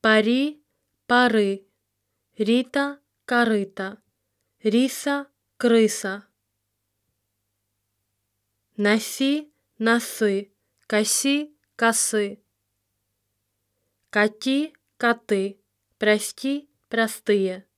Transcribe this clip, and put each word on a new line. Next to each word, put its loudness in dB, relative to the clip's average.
Пари, 2
пары, 2
Рита, -2
корыто, -2
риса, -2
крыса. 0
Носи, 0
носы, -2
коси — 0
косы. -2
Кати, 0
коты, -2
прости — -2
простые. -2